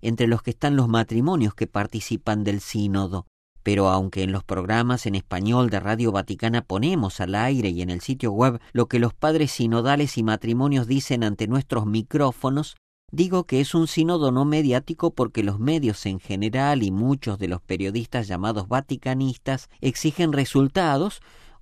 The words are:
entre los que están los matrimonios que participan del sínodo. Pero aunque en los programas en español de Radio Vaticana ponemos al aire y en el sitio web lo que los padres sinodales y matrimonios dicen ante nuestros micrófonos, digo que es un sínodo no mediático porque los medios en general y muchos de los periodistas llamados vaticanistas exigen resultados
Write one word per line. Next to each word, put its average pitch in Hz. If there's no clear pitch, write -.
entre 113
los 117
que -
están 143
los 127
matrimonios 113
que -
participan 104
del 101
sínodo. 98
Pero 98
aunque 95
en 92
los 98
programas 113
en 98
español 107
de 95
Radio 110
Vaticana 113
ponemos 110
al 92
aire 117
y 87
en 90
el 87
sitio 127
web 120
lo 120
que 123
los 117
padres 156
sinodales 123
y 113
matrimonios 117
dicen 131
ante 104
nuestros 127
micrófonos, 131
digo 180
que 131
es 143
un 165
sínodo 160
no 131
mediático 151
porque 117
los 101
medios 131
en 95
general 113
y 95
muchos 110
de 92
los 90
periodistas 101
llamados 98
vaticanistas 131
exigen 151
resultados 139